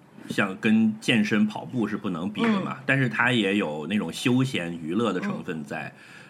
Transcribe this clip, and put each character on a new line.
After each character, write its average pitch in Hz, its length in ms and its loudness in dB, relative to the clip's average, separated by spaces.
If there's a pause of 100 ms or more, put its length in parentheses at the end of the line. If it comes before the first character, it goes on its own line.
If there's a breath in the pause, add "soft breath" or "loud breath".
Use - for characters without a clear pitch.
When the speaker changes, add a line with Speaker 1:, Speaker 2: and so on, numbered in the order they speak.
(280)
Speaker 1:
像 98 300 0
跟 110 400 4
健 113 260 4
身 107 220 2
跑 - 180 -6
步 110 220 -2
是 104 100 -4
不 101 140 -4
能 82 180 -4
比 107 140 -4
的 226 60 2
嘛， - 300 0
Speaker 2:
嗯。 - 60 -16
Speaker 1:
但 135 140 2
是 131 100 2
它 120 220 2
也 104 260 4
有 76 300 -2
那 98 100 0
种 87 160 0
休 127 300 2
闲 87 340 -2
娱 80 160 -6
乐 110 200 0
的 90 80 -2
成 87 240 -6
分 82 180 -6
在。 73 220 -8
Speaker 2:
嗯。 - 80 -12 (380 loud breath)